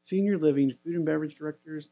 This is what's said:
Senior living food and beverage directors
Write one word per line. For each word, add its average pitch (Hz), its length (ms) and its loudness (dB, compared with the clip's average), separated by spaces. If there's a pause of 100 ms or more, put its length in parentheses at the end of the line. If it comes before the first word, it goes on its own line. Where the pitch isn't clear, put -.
Senior 196 360 0
living 143 340 4
food 165 240 -8
and 165 100 0
beverage 156 300 -2
directors 151 560 -12